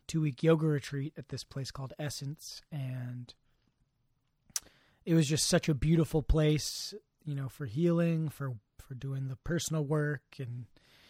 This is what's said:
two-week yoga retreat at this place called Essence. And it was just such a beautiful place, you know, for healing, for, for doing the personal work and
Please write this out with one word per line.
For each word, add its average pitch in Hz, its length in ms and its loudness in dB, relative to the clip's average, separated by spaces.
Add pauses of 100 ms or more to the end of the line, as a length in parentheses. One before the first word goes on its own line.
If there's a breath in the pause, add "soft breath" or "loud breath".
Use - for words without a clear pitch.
two-week 156 380 0
yoga 160 240 6
retreat 143 500 -2
at - 120 -16
this - 140 -10
place - 280 -10
called 135 260 -12
Essence. - 640 -8 (100)
And 127 640 -8 (1700 soft breath)
it 165 120 2
was 160 120 6
just 147 200 0
such - 200 4
a 160 60 4
beautiful 156 480 4
place, 151 720 2 (300)
you 151 100 -6
know, 135 160 -4
for 143 160 -10
healing, 165 640 2
for, 135 240 -6 (240)
for - 160 -16
doing 135 360 -6
the 127 80 -8
personal 160 460 -2
work 147 380 0 (160)
and 120 280 -8 (440 soft breath)